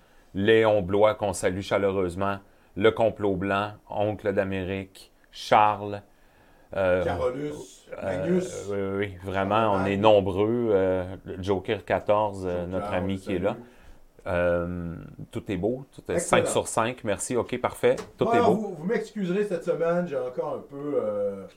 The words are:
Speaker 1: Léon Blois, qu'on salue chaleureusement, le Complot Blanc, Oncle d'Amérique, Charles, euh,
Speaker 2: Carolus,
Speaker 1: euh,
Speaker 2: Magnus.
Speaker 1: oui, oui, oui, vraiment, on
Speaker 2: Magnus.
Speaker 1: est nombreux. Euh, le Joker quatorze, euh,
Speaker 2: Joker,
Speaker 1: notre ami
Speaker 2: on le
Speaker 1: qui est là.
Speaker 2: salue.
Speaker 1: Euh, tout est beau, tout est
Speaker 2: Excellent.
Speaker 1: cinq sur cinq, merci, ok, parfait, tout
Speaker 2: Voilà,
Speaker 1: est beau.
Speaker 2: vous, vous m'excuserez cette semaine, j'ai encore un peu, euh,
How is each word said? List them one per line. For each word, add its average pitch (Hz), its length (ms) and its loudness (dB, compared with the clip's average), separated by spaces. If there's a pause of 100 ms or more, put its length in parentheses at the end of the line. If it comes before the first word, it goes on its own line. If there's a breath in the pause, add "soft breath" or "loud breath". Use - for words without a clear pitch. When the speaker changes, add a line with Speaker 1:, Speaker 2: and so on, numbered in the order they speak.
(360 soft breath)
Speaker 1:
Léon 107 480 6
Blois, 101 320 4
qu'on 101 180 -2
salue 95 280 -2
chaleureusement, 98 760 0 (380 soft breath)
le 104 160 4
Complot 104 440 0
Blanc, 98 360 -2 (180)
Oncle 104 420 -2
d'Amérique, 98 800 -4 (200)
Charles, 104 720 2 (720 soft breath)
euh, 92 260 4
Speaker 2:
Carolus, 135 920 -4
Speaker 1:
euh, - 60 -10
Speaker 2:
Magnus. 98 680 -2
Speaker 1:
oui, 101 80 -4
oui, 98 220 -2
oui, 101 240 -4
vraiment, 98 500 2
on 98 60 2
Speaker 2:
Magnus. 98 140 2
Speaker 1:
est 98 40 2
nombreux. 107 760 4
Euh, 92 440 2 (100)
le 92 160 -10
Joker 98 420 -2
quatorze, 101 640 0
euh, 87 200 -4
Speaker 2:
Joker, - 20 -6
Speaker 1:
notre 92 260 -4
ami 92 200 -2
Speaker 2:
on - 20 -2
le 95 60 -8
Speaker 1:
qui 101 140 -4
est 87 40 -2
là. 92 100 0
Speaker 2:
salue. - 880 -10
Speaker 1:
Euh, 87 580 -2 (360)
tout 113 200 -8
est 92 60 -2
beau, 123 340 -2
tout - 180 -20
est 90 60 -2
Speaker 2:
Excellent. 127 300 2
Speaker 1:
cinq - 20 -2
sur - 200 0
cinq, 123 360 -2
merci, 110 320 -2
ok, 120 240 -2
parfait, 123 360 0 (200)
tout - 100 0
Speaker 2:
Voilà, 240 160 4
Speaker 1:
est 233 40 4
beau. 180 80 6
Speaker 2:
vous, 196 240 -4
vous 156 80 -10
m'excuserez 202 600 -2
cette 180 200 -4
semaine, 170 420 0
j'ai 135 100 -6
encore 127 360 -4
un 110 160 -8
peu, 139 340 -4
euh, 101 540 -4